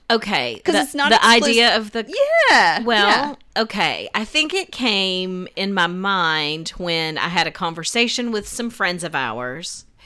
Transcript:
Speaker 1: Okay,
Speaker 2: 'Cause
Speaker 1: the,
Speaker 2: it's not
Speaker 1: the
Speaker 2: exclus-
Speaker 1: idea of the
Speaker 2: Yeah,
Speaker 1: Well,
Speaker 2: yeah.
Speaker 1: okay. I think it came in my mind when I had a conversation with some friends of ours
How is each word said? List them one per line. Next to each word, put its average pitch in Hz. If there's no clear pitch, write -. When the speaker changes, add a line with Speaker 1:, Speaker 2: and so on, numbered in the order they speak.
Speaker 1:
Okay, 190
Speaker 2:
'Cause 349
Speaker 1:
the, 202
Speaker 2:
it's -
not 285
Speaker 1:
the 226
Speaker 2:
exclus- 226
Speaker 1:
idea 233
of 214
the 226
Speaker 2:
Yeah, 233
Speaker 1:
Well, 214
Speaker 2:
yeah. 277
Speaker 1:
okay. 160
I 214
think 311
it 381
came 185
in 196
my 175
mind 165
when 165
I 175
had 170
a 151
conversation 226
with 214
some 233
friends 180
of 160
ours 127